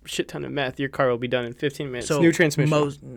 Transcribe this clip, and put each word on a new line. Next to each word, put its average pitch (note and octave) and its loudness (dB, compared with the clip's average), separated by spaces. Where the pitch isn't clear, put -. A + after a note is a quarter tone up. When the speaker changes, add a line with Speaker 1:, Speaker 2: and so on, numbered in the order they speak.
Speaker 1:
shit - -4
ton D3 -8
of B2+ -6
meth, C3+ -4
your C#3 -2
car C3+ 2
will A#2+ 2
be B2 -4
done B2 0
in A#2 -8
fifteen C#3+ -4
minutes. B2 -6
Speaker 2:
So D3+ 2
Speaker 1:
New E3 8
transmission. D3+ 2
Speaker 2:
most, D3 2